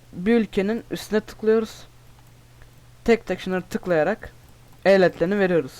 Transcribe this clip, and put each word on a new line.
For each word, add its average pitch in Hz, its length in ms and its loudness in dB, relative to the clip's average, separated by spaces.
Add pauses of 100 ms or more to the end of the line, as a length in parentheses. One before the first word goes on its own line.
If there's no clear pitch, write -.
(120)
bir 226 280 2
ülkenin 208 500 -4
üstüne 202 300 -4
tıklıyoruz. 220 640 -2 (1200)
Tek 226 220 2
tek 185 140 -6
şunları 185 220 -4
tıklayarak 180 680 -2 (520)
eyaletlerini 185 540 2
veriyoruz. 175 420 0